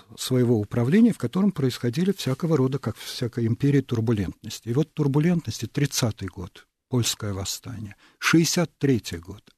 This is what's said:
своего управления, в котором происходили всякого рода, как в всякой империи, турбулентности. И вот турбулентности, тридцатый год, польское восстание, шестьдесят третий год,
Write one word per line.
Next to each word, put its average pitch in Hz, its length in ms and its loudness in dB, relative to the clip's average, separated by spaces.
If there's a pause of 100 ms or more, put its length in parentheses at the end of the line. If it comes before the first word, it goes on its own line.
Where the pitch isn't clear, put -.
(180)
своего 123 420 2
управления, 143 540 4
в - 40 -14
котором 185 340 0
происходили 135 600 -2
всякого 156 440 -2
рода, 131 220 2
как - 180 -4
в - 80 -18
всякой 117 420 -4
империи, 139 340 2
турбулентности. 110 880 -2
И 117 60 -2
вот 156 180 0
турбулентности, 151 720 0
тридцатый 117 640 -2
год, - 380 -14 (240)
польское 113 420 -2
восстание, 101 640 -10 (220)
шестьдесят 165 600 2
третий 127 380 0
год, 98 260 -14 (160)